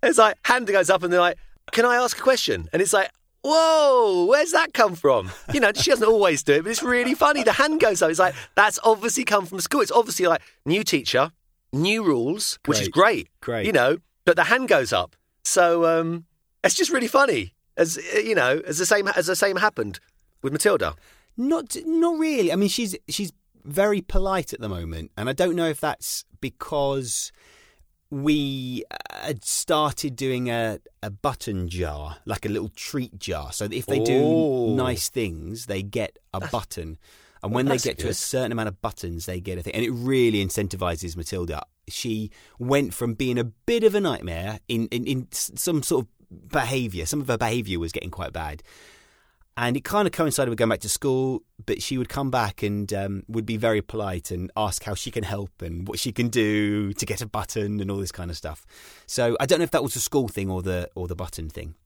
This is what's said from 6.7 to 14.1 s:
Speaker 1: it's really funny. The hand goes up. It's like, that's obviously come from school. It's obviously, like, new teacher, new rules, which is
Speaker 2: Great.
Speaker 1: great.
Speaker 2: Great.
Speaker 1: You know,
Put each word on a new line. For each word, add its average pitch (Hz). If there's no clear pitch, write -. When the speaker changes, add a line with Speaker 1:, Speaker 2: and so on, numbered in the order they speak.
Speaker 1:
it's 226
really 247
funny. 294
The 220
hand 311
goes 220
up. 165
It's 165
like, 180
that's 202
obviously 226
come 208
from 185
school. 285
It's 247
obviously, 233
like, 165
new 190
teacher, 143
new 196
rules, 151
which -
is 98
Speaker 2:
Great. -
Speaker 1:
great. 185
Speaker 2:
Great. 117
Speaker 1:
You 214
know, 143